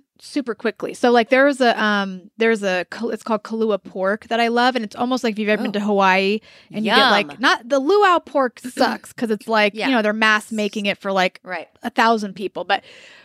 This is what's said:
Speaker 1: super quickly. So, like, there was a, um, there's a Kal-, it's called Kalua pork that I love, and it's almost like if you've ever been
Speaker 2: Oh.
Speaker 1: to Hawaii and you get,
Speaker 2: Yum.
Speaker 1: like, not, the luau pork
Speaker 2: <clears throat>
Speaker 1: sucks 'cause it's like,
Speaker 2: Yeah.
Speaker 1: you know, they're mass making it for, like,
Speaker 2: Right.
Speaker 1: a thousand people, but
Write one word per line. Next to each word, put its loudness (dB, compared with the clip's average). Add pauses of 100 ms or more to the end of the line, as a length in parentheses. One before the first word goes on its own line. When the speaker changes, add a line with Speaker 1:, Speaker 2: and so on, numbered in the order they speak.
(180)
Speaker 1:
super -6
quickly. -6
So, 2
like, 4
there 4
was 2
a, 2
um, -2
there's 0
a -2
Kal-, -6
it's -8
called -4
Kalua -2
pork -4
that -2
I 2
love, 2
and -4
it's -10
almost -2
like 0
if -8
you've -2
ever 0
been -4
Speaker 2:
Oh. -6
Speaker 1:
to -4
Hawaii 2 (320)
and -6
you 0
get, 4
Speaker 2:
Yum. 6
Speaker 1:
like, 0
not, 0
the 2
luau 4
pork -2
Speaker 2:
<clears throat> -14 (120)
Speaker 1:
sucks -2
'cause -4
it's -6
like, 2
Speaker 2:
Yeah. -4
Speaker 1:
you 0
know, 2
they're 0
mass 2
making -4
it -2
for, -6
like, 0
Speaker 2:
Right. -12 (140)
Speaker 1:
a -8
thousand 0
people, -10
but -2 (420)